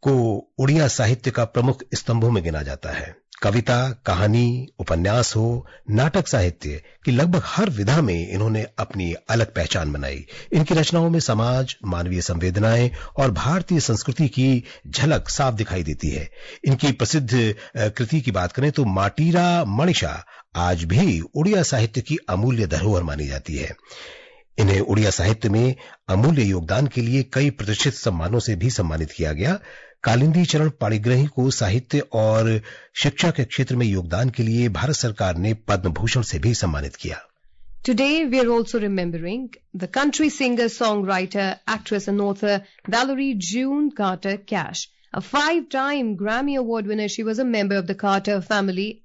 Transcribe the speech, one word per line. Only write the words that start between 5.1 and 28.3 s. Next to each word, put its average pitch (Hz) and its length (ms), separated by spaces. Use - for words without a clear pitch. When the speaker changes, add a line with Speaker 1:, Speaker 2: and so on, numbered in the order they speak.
Speaker 1:
हो, 117 300
नाटक 139 380
साहित्य 85 540
की 139 60
लगभग 156 340
हर 196 260
विधा 117 320
में 90 260
इन्होंने 107 380
अपनी 90 360
अलग 113 260
पहचान 80 380
बनाई। 69 340
इनकी 156 220
रचनाओं 165 360
में 165 100
समाज, 123 640
मानवीय 90 360
संवेदनाएं 101 680
और 135 140
भारतीय 160 500
संस्कृति 131 480
की 127 360
झलक 135 420
साफ 131 260
दिखाई 92 280
देती 76 280
है। 69 200
इनकी 135 280
प्रसिद्ध, 120 600
अ, 107 120
कृति 123 320
की 127 100
बात 90 220
करें 139 200
तो 143 120
माटीरा 165 800
मणिषा 101 640
आज 87 280
भी 101 360
उड़िया 170 420
साहित्य 117 380
की 151 160
अमूल्य 110 380
धरोहर 87 360
मानी 73 240
जाती 69 300
है। - 200
इन्हें 98 220
उड़िया 104 300
साहित्य 107 380
में 120 260
अमूल्य 131 340
योगदान 95 440
के 123 140
लिए 123 220
कई 139 180
प्रतिष्ठित 107 440
सम्मानों 92 440